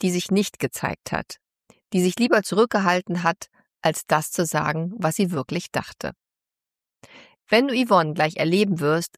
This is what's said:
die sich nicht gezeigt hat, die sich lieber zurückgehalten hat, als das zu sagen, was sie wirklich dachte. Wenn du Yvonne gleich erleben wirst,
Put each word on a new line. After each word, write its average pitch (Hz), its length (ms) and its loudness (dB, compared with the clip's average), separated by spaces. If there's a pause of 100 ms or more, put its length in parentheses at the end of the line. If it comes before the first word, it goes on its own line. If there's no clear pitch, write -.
die 185 100 2
sich 175 200 -2
nicht 196 280 0
gezeigt - 540 -6
hat, - 240 -6 (560)
die 185 80 2
sich 180 180 2
lieber 233 240 4
zurückgehalten 180 800 0
hat, - 260 -2 (340)
als - 240 -2
das 156 240 0
zu 175 160 -2
sagen, 160 500 -4
was 170 200 -2
sie 185 160 0
wirklich 160 380 -6
dachte. - 420 -8 (1300)
Wenn 247 220 4
du 254 60 -2
Yvonne 196 400 4
gleich 156 220 0
erleben 180 440 2
wirst, 151 380 0